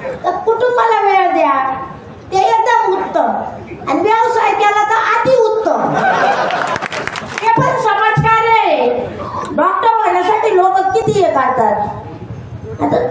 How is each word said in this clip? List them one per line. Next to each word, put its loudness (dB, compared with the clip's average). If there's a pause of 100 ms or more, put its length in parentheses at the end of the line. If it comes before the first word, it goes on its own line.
(240)
तर -2
कुटुंबाला 0
वेळ 2
द्या, 0 (460)
ते 0
एकदम 2
उत्तम. -2 (640)
आणि 0
व्यवसाय 2
केला 2
तर 0
अति 2
उत्तम. 2 (1500)
ते 0
पण 2
समाजकार्य 2
आहे. 2 (680)
डॉक्टर 2
होण्यासाठी 2
लोक 4
किती 0
हे 2
करतात. 0 (960)
आता 0